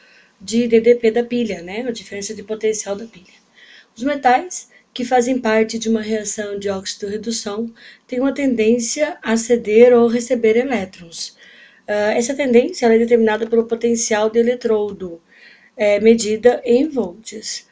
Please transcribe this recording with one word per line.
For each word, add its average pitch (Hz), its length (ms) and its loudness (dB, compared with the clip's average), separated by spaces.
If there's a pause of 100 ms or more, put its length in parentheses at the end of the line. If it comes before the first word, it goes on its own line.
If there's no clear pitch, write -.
(400)
de 226 260 0
D 233 140 4
D 240 140 6
P 240 160 2
da 233 120 -2
pilha, 233 380 -4
né? 196 260 -10
A 247 40 -6
diferença 202 440 -12
de 202 80 -14
potencial 214 540 -4
da 226 80 -12
pilha. - 300 -20 (600)
Os 220 80 -12
metais 285 680 -2 (240)
que 247 100 -6
fazem 247 340 0
parte 220 400 0
de 226 120 -4
uma 220 100 0
reação 208 580 -6
de 202 120 -6
óxido-redução 214 1000 -8 (360)
têm 247 140 -6
uma 269 120 0
tendência 247 920 0
a 226 140 0
ceder 226 560 4
ou 233 160 6
receber 226 480 0
elétrons. 196 800 -6 (500)
Ah, 208 280 0
essa 240 200 -2
tendência, 262 520 2
ela 226 80 6
é 226 40 4
determinada 226 480 2
pelo 226 200 0
potencial 226 640 -2
de 226 80 0
eletrodo, 208 840 -2 (560)
é, 208 240 2
medida 220 640 4
em 254 240 2
volts. 214 840 -10